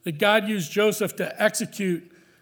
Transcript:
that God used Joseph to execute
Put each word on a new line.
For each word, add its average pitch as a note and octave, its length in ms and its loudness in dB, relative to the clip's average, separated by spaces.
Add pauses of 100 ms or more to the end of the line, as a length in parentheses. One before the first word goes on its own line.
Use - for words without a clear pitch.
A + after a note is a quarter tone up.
that D3+ 160 -6
God G#3 280 4
used G3+ 240 -4
Joseph G#3 440 0
to - 260 -6
execute G3+ 680 -2 (320)